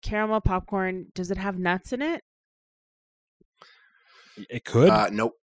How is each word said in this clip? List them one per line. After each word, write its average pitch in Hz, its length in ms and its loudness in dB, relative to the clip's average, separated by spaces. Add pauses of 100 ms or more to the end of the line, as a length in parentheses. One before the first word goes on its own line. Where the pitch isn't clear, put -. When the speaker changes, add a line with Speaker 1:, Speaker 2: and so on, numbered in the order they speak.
Speaker 1:
caramel 214 380 -2
popcorn, 185 720 -2
does 180 160 -6
it 190 80 -2
have 190 200 -6
nuts 180 340 -2
in 254 80 -6
it? 311 220 -4 (2250)
Speaker 2:
It 120 160 -10
could. - 260 6
Speaker 3:
Uh, 107 200 4
nope. 110 220 -2 (160)